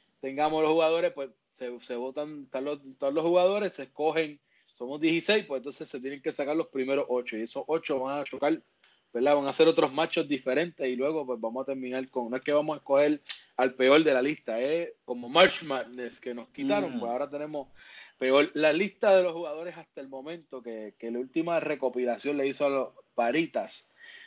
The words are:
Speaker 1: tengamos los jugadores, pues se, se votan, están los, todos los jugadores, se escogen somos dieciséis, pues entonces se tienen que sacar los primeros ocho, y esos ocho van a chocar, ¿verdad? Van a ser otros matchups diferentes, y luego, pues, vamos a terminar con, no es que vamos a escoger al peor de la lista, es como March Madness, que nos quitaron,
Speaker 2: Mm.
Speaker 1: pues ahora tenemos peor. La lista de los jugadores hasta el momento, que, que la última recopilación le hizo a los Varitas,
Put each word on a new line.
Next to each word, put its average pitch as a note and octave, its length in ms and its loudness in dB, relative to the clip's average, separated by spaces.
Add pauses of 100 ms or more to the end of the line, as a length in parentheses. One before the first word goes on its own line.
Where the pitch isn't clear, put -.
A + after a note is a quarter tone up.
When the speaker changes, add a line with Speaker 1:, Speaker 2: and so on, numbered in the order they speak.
(220)
Speaker 1:
tengamos D3+ 420 0
los D#3 80 4
jugadores, E3 400 4
pues C#3 180 -8 (240)
se, B2 160 -10 (120)
se B2 160 -8
votan, C#3+ 480 -8
están C3 180 -6
los, D3 160 -6 (180)
todos C#3 160 -2
los D#3+ 120 0
jugadores, F3+ 480 2
se - 100 -12
escogen D3+ 560 -2 (360)
somos C3+ 240 -8
dieciséis, E3 460 2
pues C#3 140 -4
entonces C3+ 300 -12
se C3 120 -10
tienen C#3 200 -10
que D#3 120 -4
sacar C#3+ 220 -4
los E3+ 120 -2
primeros C3+ 400 -2
ocho, B2 300 -4
y A2+ 60 -4
esos - 240 -8
ocho D#3 320 -2
van C#3 200 -4
a C#3 60 -4
chocar, - 360 -2 (520)
¿verdad? C#3 220 4
Van C#3 120 2
a C3 60 -2
ser D#3+ 160 6
otros D3+ 240 4
matchups D#3+ 340 0
diferentes, C#3+ 600 -2
y B2+ 100 -2
luego, D3 280 -2
pues, B2 140 -6
vamos A#2 240 -4
a C3 40 -20
terminar C3 420 -6
con, A#2+ 200 -6
no B2+ 60 -4
es B2+ 80 -6
que D3 80 -2
vamos D3+ 240 2
a - 40 -10
escoger D3 420 2 (340)
al B2+ 200 0
peor C3+ 280 6
de D3+ 100 4
la B2+ 80 2
lista, C3 380 -4
es D#3 300 -2 (160)
como A#2+ 240 -10
March F3 340 6
Madness, B2 560 -8
que B2 140 -8
nos A#2 160 -14
quitaron, C#3+ 480 -2
Speaker 2:
Mm. - 20 -6
Speaker 1:
pues A#2 120 -4
ahora C3+ 180 -4
tenemos D3 400 -10 (480)
peor. C3+ 360 4
La D3+ 200 4
lista G3 420 4
de F#3 80 8
los F3 80 0
jugadores E3 460 -8
hasta D3+ 240 -16
el C3+ 80 -14
momento, C#3 520 -12
que, A2 380 -10
que A#2 100 -8
la A#2 100 -4
última D#3+ 420 -2
recopilación B2+ 760 -2
le C#3 100 2
hizo C#3 180 -2
a C#3 40 4
los C3+ 200 0 (260)
Varitas, B2 800 -2 (320)